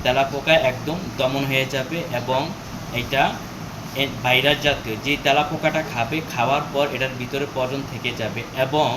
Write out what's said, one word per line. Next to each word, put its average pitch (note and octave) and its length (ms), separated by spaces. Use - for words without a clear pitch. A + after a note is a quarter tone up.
তেলাপোকা C3+ 500
একদম A#2+ 260
দমন C#3 280
হয়ে C3+ 200
যাবে C3+ 320
এবং B2+ 220
এটা C3 300
এ-, C3+ 280
ভাইরাস C3 400
জাতীয়। C3 400
যে C#3 100
তেলাপোকাটা D3+ 580
খাবে, A#2+ 240
খাওয়ার C3 320
পর C#3+ 120
এটার B2+ 220
ভিতরে C3+ 360
পর্জন C3 360
থেকে - 280
যাবে A#2 240
এবং C3 380